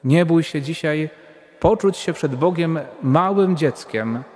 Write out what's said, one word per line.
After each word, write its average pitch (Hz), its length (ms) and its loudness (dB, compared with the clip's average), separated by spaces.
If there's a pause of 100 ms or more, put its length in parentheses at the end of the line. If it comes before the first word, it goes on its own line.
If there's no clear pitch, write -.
Nie 156 220 4
bój 165 180 4
się 156 180 -4
dzisiaj 156 480 -4 (500)
poczuć 196 380 2
się - 160 -4
przed 143 220 -4
Bogiem 165 440 0 (240)
małym 185 540 2
dzieckiem 117 640 -4 (120)